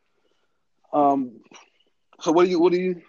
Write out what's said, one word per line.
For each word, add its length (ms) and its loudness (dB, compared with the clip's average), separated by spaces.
Um, 460 -2
so 100 -2
what 140 4
do 60 0
you, 80 0
what 120 2
do 80 -2
you, 300 -6